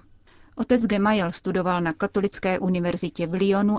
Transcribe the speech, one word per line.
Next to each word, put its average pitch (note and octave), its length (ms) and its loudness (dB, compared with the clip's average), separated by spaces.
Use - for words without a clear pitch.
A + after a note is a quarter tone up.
Otec B3 300 2
Gemayel G3+ 460 2
studoval F3+ 500 -2
na E3 120 -2
Katolické G3 680 -2
univerzitě F3 680 -2
v E3 60 -6
Lyonu G3 460 2